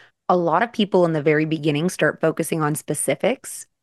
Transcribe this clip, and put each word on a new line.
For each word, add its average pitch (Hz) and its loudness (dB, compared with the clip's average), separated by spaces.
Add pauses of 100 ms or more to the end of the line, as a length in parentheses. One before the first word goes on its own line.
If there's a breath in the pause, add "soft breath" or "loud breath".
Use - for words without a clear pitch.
(300 loud breath)
a 185 4
lot 170 2
of 240 -2
people 190 2
in 165 0
the 151 0
very 156 2
beginning 151 -2
start - 0
focusing 160 -2
on 151 0
specifics - -4 (180)